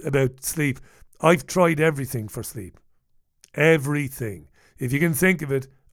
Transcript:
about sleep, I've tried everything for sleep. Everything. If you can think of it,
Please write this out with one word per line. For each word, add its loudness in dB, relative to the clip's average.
about 0
sleep, -2
I've 4
tried 2
everything -2
for -12
sleep. -14
Everything. 0
If -4
you 2
can 2
think 2
of -8
it, -4